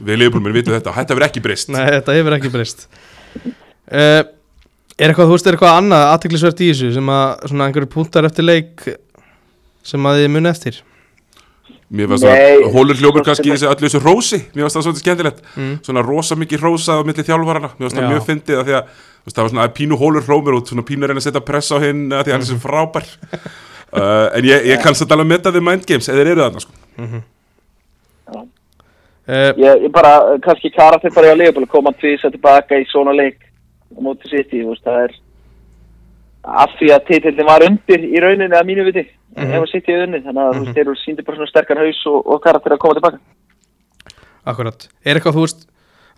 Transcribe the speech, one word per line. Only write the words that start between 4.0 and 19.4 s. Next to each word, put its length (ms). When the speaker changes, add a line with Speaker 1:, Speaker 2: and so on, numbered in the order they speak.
Speaker 2:
er 880
eitthvað, 220
þú 60
veist, 120
er 80
eitthvað 220
annað 320
athyglisvert 500
í 80
þessu 240
sem 160
að 400
svona 200
einhverjir 220
punktar 360
eftir 180
leik 400
sem 200
að 160
þið 140
muni 160
eftir? 260
Speaker 1:
Mér 160
fannst 160
Speaker 3:
Nei, 380
Speaker 1:
það, 100
Hólur 300
hljópur 180
Speaker 3:
svo 80
Speaker 1:
kannski 220
í 20
Speaker 3:
sem 60
Speaker 1:
þessu, 160
öllu 160
þessu 160
hrósi, 320
mér 100
fannst 140
það 80
svolítið 180
skemmtilegt. 380
Speaker 2:
Mm. 160
Speaker 1:
Svona 220
rosa 340
mikið 240
hrósað 380
á 80
milli 180
þjálfaranna, 460
mér 160
fannst 100
það 60
Speaker 2:
Já. 80
Speaker 1:
mjög 160
fyndið 320
af 80
því 80
að, 160
þú 340
veist, 80
það 80